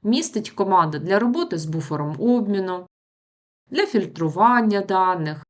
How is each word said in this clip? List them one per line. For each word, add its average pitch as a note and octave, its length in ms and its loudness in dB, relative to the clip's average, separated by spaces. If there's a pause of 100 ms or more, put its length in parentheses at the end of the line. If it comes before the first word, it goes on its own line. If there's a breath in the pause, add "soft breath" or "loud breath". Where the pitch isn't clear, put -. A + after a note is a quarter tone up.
містить A#3 460 -2
команди F3 500 0
для F#3+ 200 0
роботи A#3+ 380 0
з D#3 80 -8
буфером D3+ 560 -6
обміну, G3 680 0 (800)
для F#4+ 160 0
фільтрування G3+ 960 2
даних F#3 680 0